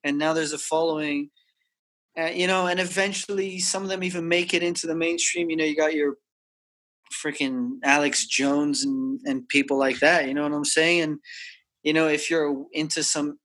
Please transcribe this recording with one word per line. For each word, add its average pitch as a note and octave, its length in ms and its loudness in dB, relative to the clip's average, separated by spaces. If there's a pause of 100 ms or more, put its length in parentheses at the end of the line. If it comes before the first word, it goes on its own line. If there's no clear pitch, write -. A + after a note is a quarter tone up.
And C#3+ 140 -2
now D#3 160 2
there's D#3 200 -2
a D3 40 -8
following, D3+ 720 -2 (880)
uh, E3 80 -2
you F3 220 0
know, F#3 200 2
and F3+ 120 0
eventually F#3+ 800 -2
some F#3+ 240 -2
of F#3+ 60 -6
them F#3+ 140 -4
even F3 240 -4
make F3 260 2
it E3+ 100 2
into F3 220 -2
the E3 100 -2
mainstream. E3+ 540 -2
You D#3+ 80 -2
know, D#3+ 80 2
you D3+ 100 0
got D#3 200 2
your C#3+ 200 0 (960)
freaking C3 720 -4
Alex C#3+ 420 2
Jones C4+ 580 0
and, C4 420 -2
and C3 220 -4
people C#3 300 2
like C3+ 220 2
that, D#3 280 4
you C3+ 60 -4
know D3 100 0
what D3 100 0
I'm D3 120 -2
saying? E3 360 4
And, D3+ 180 -2 (640)
you D#3 100 2
know, D#3+ 140 4
if D3 220 0
you're D3 420 0
into D#3 320 -2
some D3 420 -2